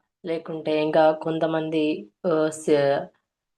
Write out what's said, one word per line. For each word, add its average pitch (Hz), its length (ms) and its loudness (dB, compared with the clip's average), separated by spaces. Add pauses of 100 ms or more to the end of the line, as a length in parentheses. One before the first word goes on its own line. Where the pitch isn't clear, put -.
(240)
లేకుంటే 160 580 -4
ఇంకా 156 300 4
కొంతమంది, 160 960 -2 (200)
ఆ, 156 220 2
స-, 147 580 0 (520)